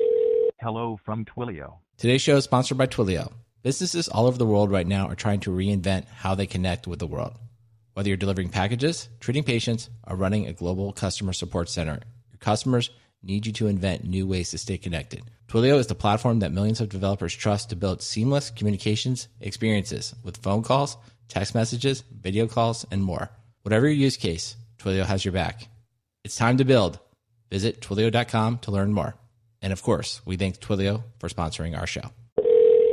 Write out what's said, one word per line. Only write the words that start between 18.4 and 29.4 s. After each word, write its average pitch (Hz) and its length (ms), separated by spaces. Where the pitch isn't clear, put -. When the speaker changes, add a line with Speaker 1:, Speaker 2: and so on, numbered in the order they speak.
Speaker 2:
communications 107 760
experiences 101 840
with 90 140
phone 104 260
calls, 135 340
text - 260
messages, 120 500
video 104 280
calls, 113 440
and 98 120
more. 90 260
Whatever 110 260
your 151 80
use 139 220
case, 82 380
Twilio 95 260
has 95 180
your 95 100
back. 87 340
It's - 120
time 120 220
to 135 80
build. 110 340
Visit 98 300
twilio 107 300
dot 117 180
com 113 300
to - 120
learn 98 220
more. 90 220